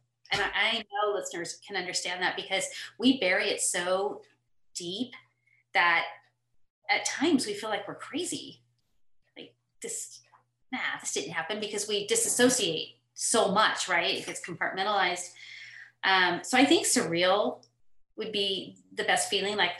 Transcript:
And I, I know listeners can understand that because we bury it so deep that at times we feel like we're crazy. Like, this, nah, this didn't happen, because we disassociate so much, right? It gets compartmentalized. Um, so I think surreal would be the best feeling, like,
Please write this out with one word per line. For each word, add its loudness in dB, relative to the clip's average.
And 2
I, 0
I 0
know 0
listeners -6
can -10
understand -4
that 0
because -4
we 6
bury 2
it -2
so 0
deep -6
that 4
at 2
times 2
we -4
feel -8
like -4
we're -10
crazy. -8
Like, -20
this, -10
nah, -4
this -6
didn't -4
happen, -4
because -6
we -2
disassociate 2
so 2
much, 2
right? 2
It -6
gets -10
compartmentalized. -2
Um, 4
so 0
I 10
think 6
surreal 2
would -8
be -4
the -6
best 2
feeling, -2
like, 0